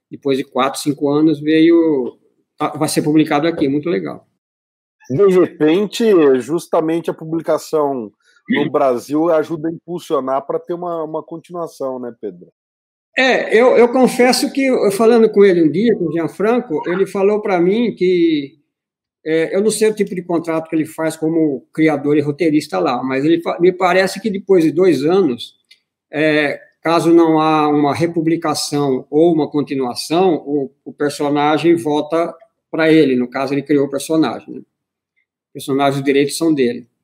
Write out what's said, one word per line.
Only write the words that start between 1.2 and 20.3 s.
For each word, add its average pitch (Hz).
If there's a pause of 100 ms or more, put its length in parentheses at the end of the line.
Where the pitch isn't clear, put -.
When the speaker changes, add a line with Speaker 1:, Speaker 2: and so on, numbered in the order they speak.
Speaker 1:
veio, 160 (400)
tá, 147
vai 147
ser 143
publicado 151
aqui, 165
muito 143
legal. 180 (840)
Speaker 2:
De 180 (120)
repente, 175 (360)
justamente 160
a 170
publicação 151 (380)
no 143
<clears throat> -
Brasil 139
ajuda 160
a -
impulsionar 143
pra 160
ter 170
uma, 170
uma 156
continuação, 156
né, 123
Pedro? 87 (680)
Speaker 1:
É, 262
eu, 240
eu 240
confesso 254
que, 277
eu 247
falando 226
com 208
ele 180
um 151
dia, 208
com 175
o 156
Gianfranco, 185
ele 185
falou 202
pra 196
mim 202
que, 170 (680)
é, 160
eu 196
não 214
sei 214
o 214
tipo 202
de 180
contrato 165